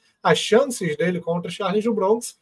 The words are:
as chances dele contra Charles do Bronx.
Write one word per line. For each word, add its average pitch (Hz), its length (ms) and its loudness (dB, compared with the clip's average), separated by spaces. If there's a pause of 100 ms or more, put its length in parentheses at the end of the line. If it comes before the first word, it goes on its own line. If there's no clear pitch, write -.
(220)
as 180 160 4
chances 220 580 0
dele 175 240 -2
contra 175 300 -4
Charles 196 340 -2
do 226 100 0
Bronx. 214 480 0